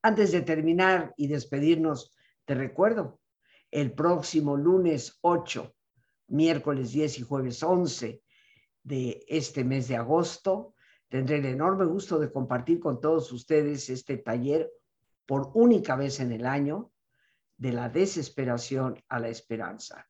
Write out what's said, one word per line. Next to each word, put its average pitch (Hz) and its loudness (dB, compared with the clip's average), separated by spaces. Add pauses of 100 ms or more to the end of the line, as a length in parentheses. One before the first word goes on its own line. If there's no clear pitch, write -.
Antes 208 4
de 175 2
terminar 165 2
y 143 -2
despedirnos, 147 0 (300)
te 139 -2
recuerdo, 175 0 (500)
el 143 -2
próximo 151 0
lunes 165 2
ocho, - 0 (540)
miércoles 143 0
diez 143 -2
y 127 -10
jueves 127 -4
once 160 0 (600)
de 131 -6
este 143 -4
mes 131 -2
de 131 -2
agosto, 170 -2 (340)
tendré 135 0
el 139 -2
enorme 170 0
gusto 180 -2
de 151 -2
compartir 131 -2
con 135 -2
todos 160 0
ustedes 147 0
este 127 -6
taller 139 -2 (560)
por 135 -2
única 220 6
vez 135 -4
en 123 -2
el 113 -6
año 143 -2 (640)
de 123 -4
la 120 -4
desesperación 131 -2
a 123 -4
la 117 -6
esperanza. 110 -10